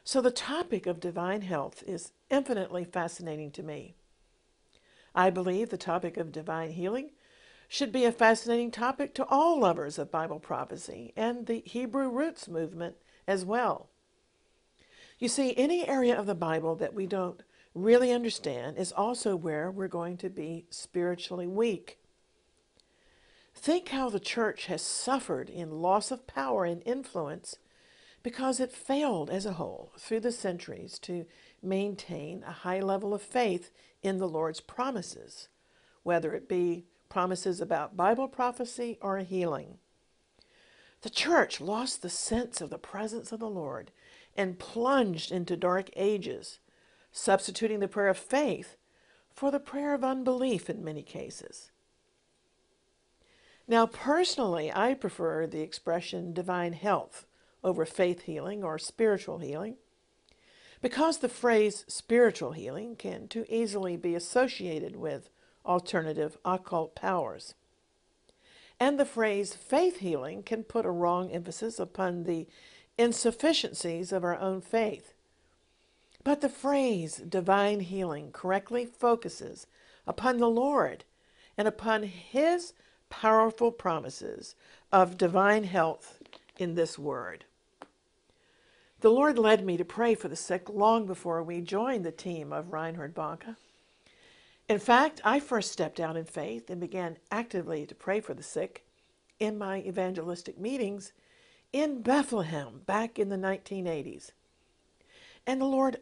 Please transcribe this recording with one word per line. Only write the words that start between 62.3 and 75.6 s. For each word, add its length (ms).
healing 420
can 320
too 220
easily 480
be 180
associated 800
with 320
alternative 800
occult 500
powers. 600
And 180
the 60
phrase 500
faith 440
healing 460
can 200
put 220
a 60
wrong 380
emphasis 480
upon 460
the 240
insufficiencies 1160
of 100
our 160
own 220
faith. 520